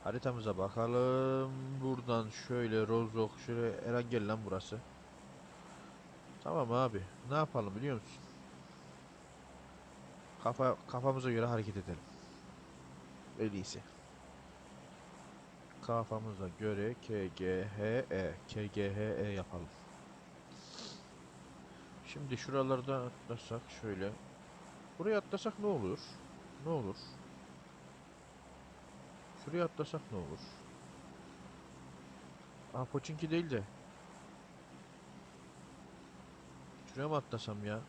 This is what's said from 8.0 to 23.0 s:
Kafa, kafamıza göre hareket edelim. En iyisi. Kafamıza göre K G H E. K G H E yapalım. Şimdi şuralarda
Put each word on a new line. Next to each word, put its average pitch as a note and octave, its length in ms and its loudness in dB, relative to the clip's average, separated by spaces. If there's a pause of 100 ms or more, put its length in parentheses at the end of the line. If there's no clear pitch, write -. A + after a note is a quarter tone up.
Kafa, B2+ 340 8 (100)
kafamıza C3 440 4
göre A#2 140 6
hareket G#2+ 320 4
edelim. F2 240 -2 (1400)
En A2 120 6
iyisi. F#2+ 320 -2 (2000)
Kafamıza A2 640 2
göre G#2+ 540 4
K G2+ 260 2
G F#2 400 4 (100)
H G#2 60 2 (280)
E. F2 240 4 (120)
K G#2+ 200 0
G G2 280 2
H G#2 60 2
E G#2 300 4
yapalım. F2+ 380 -2 (2250)
Şimdi C#3 320 -2
şuralarda C3 680 4